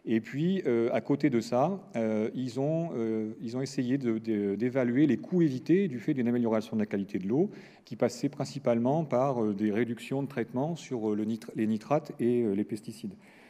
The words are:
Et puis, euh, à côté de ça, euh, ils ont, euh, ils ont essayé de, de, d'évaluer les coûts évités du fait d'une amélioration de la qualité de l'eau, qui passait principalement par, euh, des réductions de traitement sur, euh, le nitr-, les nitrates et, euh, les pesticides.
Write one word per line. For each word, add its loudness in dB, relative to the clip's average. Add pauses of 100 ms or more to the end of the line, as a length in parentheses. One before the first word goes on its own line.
Et 2
puis, -2
euh, 2
à 0
côté 0
de 2
ça, 0 (160)
euh, 0
ils -4
ont, -2
euh, -2 (100)
ils -6
ont -2
essayé 0
de, 0
de, 0
d'évaluer 4
les 6
coûts 0
évités 4
du -4
fait -2
d'une 2
amélioration 2
de 2
la 2
qualité -4
de -4
l'eau, 2 (360)
qui -10
passait 0
principalement 0
par, 0
euh, 2
des 2
réductions -2
de -4
traitement -4
sur, -4
euh, 2
le 0
nitr-, -4
les 0
nitrates 0
et, 4
euh, 2
les 0
pesticides. -10 (360)